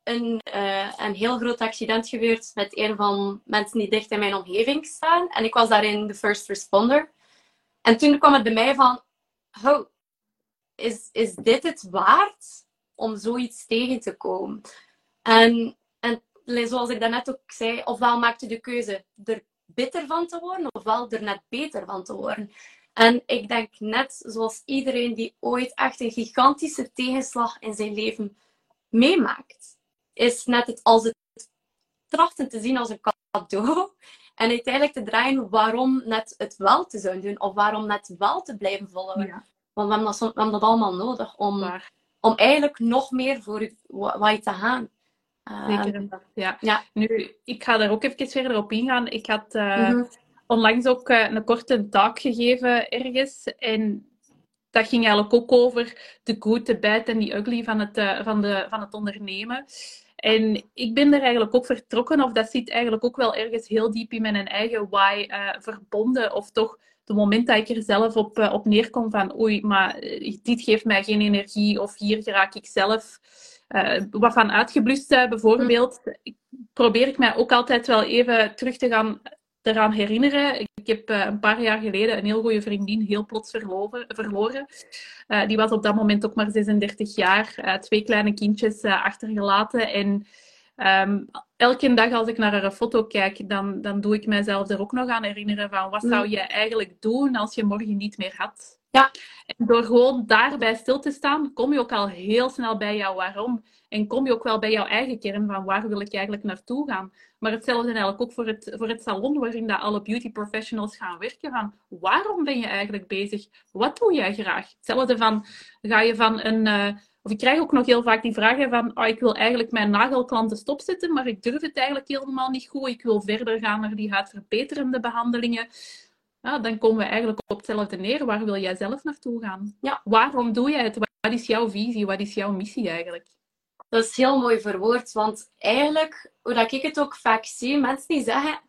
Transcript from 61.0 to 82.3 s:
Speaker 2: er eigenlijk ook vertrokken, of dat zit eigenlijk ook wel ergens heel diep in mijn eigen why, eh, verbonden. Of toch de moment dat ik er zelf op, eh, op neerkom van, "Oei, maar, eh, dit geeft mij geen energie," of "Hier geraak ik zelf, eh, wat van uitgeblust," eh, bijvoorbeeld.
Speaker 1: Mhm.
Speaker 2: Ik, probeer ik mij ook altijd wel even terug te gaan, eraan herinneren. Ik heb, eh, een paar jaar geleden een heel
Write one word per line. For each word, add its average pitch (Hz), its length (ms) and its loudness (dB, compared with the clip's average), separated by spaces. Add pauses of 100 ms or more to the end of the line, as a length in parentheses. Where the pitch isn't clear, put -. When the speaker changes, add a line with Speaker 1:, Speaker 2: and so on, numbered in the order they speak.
Speaker 2:
er 285 80 4
eigenlijk 240 320 2
ook 247 120 2
vertrokken, 247 560 0
of 247 100 2
dat 220 180 0
zit 240 200 -4
eigenlijk 233 340 0
ook 240 120 0
wel 240 180 2
ergens 226 340 -4
heel 220 220 2
diep 226 220 -8
in 226 100 -2
mijn 202 260 0
eigen 214 400 -2
why, 202 400 2
eh, 196 300 -6
verbonden. 220 760 -2
Of 208 160 -6
toch 226 280 -2 (260)
de 208 100 -4
moment 208 320 4
dat 233 100 4
ik 220 200 0
er 220 60 -6
zelf 220 340 2
op, 214 220 -2
eh, 240 140 2
op 208 120 -2
neerkom 226 460 2
van, 202 300 -2
"Oei, 214 260 2
maar, 190 280 2
eh, - 480 -8
dit 233 200 0
geeft 220 220 2
mij 202 200 4
geen 208 160 2
energie," 208 600 2
of 202 180 -6
"Hier 214 240 0
geraak 196 320 0
ik 214 120 -16
zelf, 208 520 0 (500)
eh, 196 420 0
wat 220 220 2
van 220 200 4
uitgeblust," 240 600 2
eh, 254 160 6
bijvoorbeeld. 233 760 2
Speaker 1:
Mhm. - 180 -8
Speaker 2:
Ik, - 120 -18 (380)
probeer 240 360 4
ik 269 100 -6
mij 233 180 2
ook 240 160 4
altijd 240 340 4
wel 220 160 4
even 226 540 2
terug 247 200 -4
te 254 120 0
gaan, 220 320 0 (420)
eraan 220 300 4
herinneren. 254 680 2
Ik 208 260 -12
heb, 220 220 -2
eh, 202 160 0
een 208 160 -4
paar 220 220 2
jaar 220 180 2
geleden 214 380 0
een 196 60 -6
heel 214 160 0